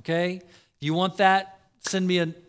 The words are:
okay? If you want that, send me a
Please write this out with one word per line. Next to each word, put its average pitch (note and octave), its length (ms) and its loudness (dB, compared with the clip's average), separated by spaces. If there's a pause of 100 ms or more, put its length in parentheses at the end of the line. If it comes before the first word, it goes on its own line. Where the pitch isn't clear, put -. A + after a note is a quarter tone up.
okay? F3 420 -4
If - 380 -20
you D3+ 120 -2
want F#3 240 -2
that, F#3+ 420 2 (200)
send F#3+ 280 -4
me F3+ 120 2
a E3+ 80 0 (220)